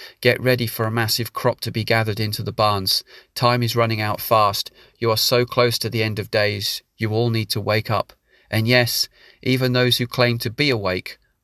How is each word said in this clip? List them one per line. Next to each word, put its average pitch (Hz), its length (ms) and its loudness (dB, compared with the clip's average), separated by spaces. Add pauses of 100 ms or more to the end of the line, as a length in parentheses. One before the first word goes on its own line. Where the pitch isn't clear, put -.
(200)
Get 120 200 2
ready 123 260 0
for 113 180 -4
a 110 60 -2
massive 113 420 -2
crop - 280 -2
to 113 100 -6
be 110 140 -4
gathered 110 340 0
into 107 240 -4
the 104 100 -6
barns. 104 520 0 (320)
Time 120 260 2
is 117 140 -2
running 113 240 2
out 107 200 -2
fast. 104 520 2 (260)
You 117 140 0
are 110 40 2
so 123 300 2
close 120 320 2
to 113 100 -4
the 110 140 -2
end 110 160 -2
of 101 120 -8
days. 104 520 0 (160)
You 110 140 -2
all 117 180 2
need 113 200 -2
to 110 100 -2
wake 107 280 0
up. - 240 -2 (420)
And 110 140 2
yes, 123 400 2 (340)
even 127 300 0
those 123 240 2
who 123 100 -2
claim 120 340 0
to 113 100 -4
be 147 180 -2
awake 95 480 -2 (280)